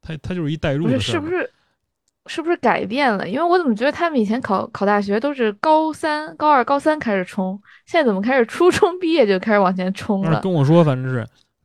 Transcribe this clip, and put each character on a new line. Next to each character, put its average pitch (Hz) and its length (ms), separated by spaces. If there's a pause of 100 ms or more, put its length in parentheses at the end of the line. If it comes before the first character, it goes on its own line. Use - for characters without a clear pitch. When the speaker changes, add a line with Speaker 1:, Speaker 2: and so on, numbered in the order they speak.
Speaker 1:
它， 160 160
它 - 160
就 180 100
是 143 80
一 160 60
代 156 160
入 160 140
的 262 120
事 - 180
儿 302 40
嘛。 302 60
Speaker 2:
不 - 0
是， 359 80
是 359 60
不 - 20
是， - 80 (760)
是 - 140
不 311 80
是 339 80
改 202 280
变 247 260
了？ 196 160
因 202 100
为 320 60
我 349 140
怎 349 80
么 233 100
觉 220 100
得 294 60
他 339 180
们 294 100
以 214 60
前 214 160
考， - 260
考 - 180
大 208 160
学 202 180
都 285 140
是 233 200
高 311 380
三、 311 460
高 302 120
二、 262 140
高 277 160
三 311 200
开 214 160
始 185 100
冲， 190 340 (260)
现 349 140
在 294 60
怎 214 80
么 190 80
开 254 160
始 247 80
初 339 260
中 359 280
毕 339 120
业 302 140
就 196 140
开 220 140
始 208 60
往 185 160
前 185 180
冲 196 280
了？ 196 60
Speaker 1:
但 165 80
是 107 60
跟 190 100
我 156 120
说， 165 200
反 131 180
正 131 100
是， 120 160 (380)